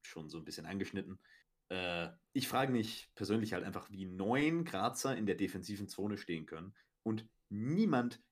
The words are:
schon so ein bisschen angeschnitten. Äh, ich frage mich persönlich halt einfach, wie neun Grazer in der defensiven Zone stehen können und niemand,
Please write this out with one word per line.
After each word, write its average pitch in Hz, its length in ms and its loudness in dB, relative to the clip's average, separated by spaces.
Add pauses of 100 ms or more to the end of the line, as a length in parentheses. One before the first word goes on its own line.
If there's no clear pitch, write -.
schon 78 280 -10
so 80 80 -8
ein 78 80 -10
bisschen 80 200 -8
angeschnitten. 92 540 -2 (500)
Äh, 87 400 0 (220)
ich - 160 0
frage 131 240 2
mich 110 440 0
persönlich 107 380 2
halt 90 120 -2
einfach, 95 260 -6
wie 95 140 -8
neun 127 580 4
Grazer 123 540 0
in 107 80 0
der 95 100 4
defensiven 98 540 -2
Zone 101 280 -2
stehen 80 280 -4
können 82 280 -10 (300)
und 113 240 -2 (220)
niemand, 123 840 2